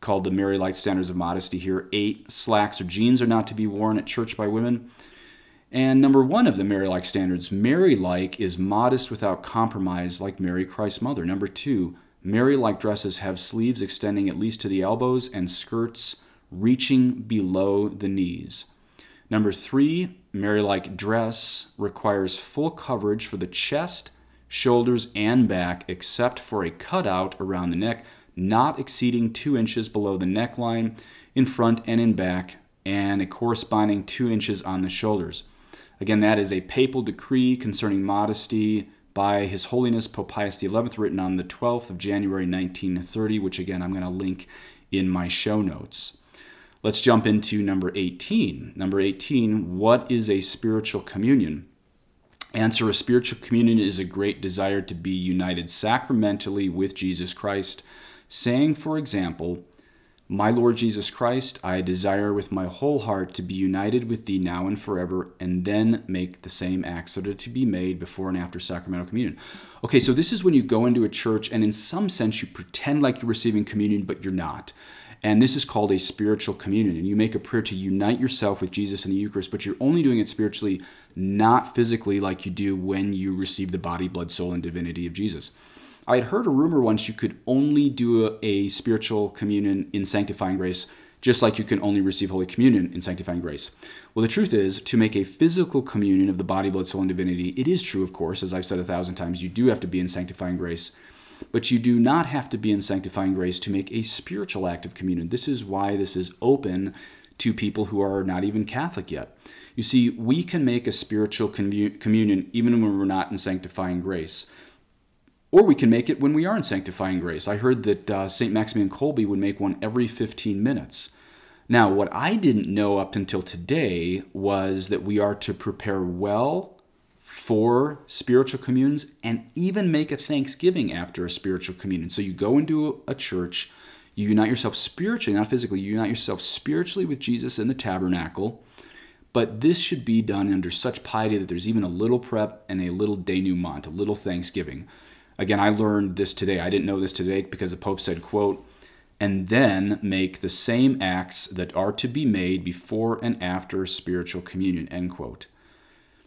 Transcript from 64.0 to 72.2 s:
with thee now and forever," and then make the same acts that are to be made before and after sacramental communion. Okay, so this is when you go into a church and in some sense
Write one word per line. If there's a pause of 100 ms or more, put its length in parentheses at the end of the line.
with
thee
now
and
forever," (120)
and
then
make
the
same
acts
that
are
to
be
made
before
and
after
sacramental
communion. (480)
Okay,
so
this
is
when
you
go
into
a
church
and
in
some
sense